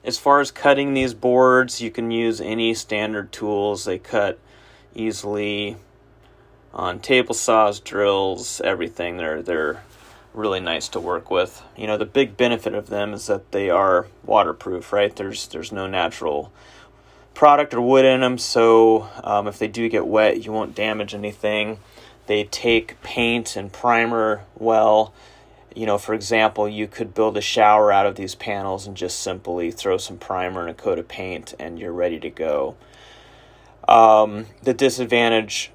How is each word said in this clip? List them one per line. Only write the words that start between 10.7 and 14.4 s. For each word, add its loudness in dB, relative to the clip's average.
to -8
work -6
with. -2
You -8
know, -2
the -4
big -2
benefit 0
of -8
them -4
is -12
that -4
they -2
are 2
waterproof, -2